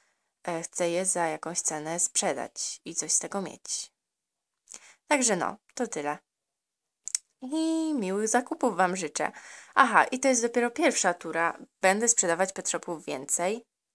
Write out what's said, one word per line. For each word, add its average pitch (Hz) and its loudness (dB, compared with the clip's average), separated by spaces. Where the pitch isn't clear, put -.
e, 170 -4
chcę 170 -2
je 180 0
za 170 0
jakąś 160 -4
cenę 160 -4
sprzedać - -2
i 165 -10
coś 156 -4
z - 2
tego 196 -4
mieć. - -10
Także 247 2
no, 147 -2
to 233 -4
tyle. 147 -4
I 320 0
miłych 208 0
zakupów 247 0
Wam 180 4
życzę. 170 -4
Aha, 220 6
i 254 0
to 269 2
jest 247 4
dopiero 240 0
pierwsza 240 2
tura. 165 -2
Będę 202 4
sprzedawać 185 2
pet - -6
shopów 165 -6
więcej. 175 -2